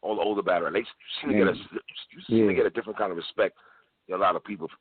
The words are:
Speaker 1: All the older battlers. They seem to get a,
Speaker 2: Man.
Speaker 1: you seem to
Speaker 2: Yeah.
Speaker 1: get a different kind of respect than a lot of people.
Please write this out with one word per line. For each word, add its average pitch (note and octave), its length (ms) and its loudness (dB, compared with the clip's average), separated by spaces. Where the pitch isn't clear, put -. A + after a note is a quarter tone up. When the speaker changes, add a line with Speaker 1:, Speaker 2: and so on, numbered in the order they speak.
Speaker 1:
All G#2+ 160 -4
the F2+ 60 0
older G2+ 200 0
battlers. E2+ 300 0
They A2+ 120 0
seem C3+ 120 -4
to - 40 4
get G2 120 6
a, F2+ 40 2
Speaker 2:
Man. - 160 -8
Speaker 1:
you - 160 -20
seem A2+ 100 4
to G#2+ 140 6
Speaker 2:
Yeah. F2+ 40 2
Speaker 1:
get A2 100 4
a F#2+ 40 2
different A2 280 -8
kind G2+ 120 -2
of F2 80 -6
respect F#2 400 -2
than F#2 80 -4
a F#2+ 60 2
lot F#2 140 4
of D#2 80 -6
people. E2 240 -8